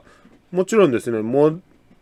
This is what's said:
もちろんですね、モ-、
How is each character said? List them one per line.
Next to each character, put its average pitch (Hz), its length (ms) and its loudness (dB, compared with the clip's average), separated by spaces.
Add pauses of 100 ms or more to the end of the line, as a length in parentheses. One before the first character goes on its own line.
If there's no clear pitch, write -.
(520)
も 180 140 -2
ち 226 100 -4
ろ 196 120 4
ん 139 40 0
で 113 100 0
す 120 100 -6
ね、 110 100 -4
モ-、 147 380 0 (420)